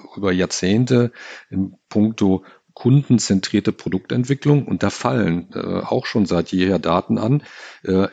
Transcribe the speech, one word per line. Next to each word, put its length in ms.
über 160
Jahrzehnte 800
in 260
puncto 540
kundenzentrierte 1000
Produktentwicklung 920
und 180
da 60
fallen, 640
äh, 280
auch 240
schon 200
seit 260
jeher 280
Daten 380
an. 260
Äh, 300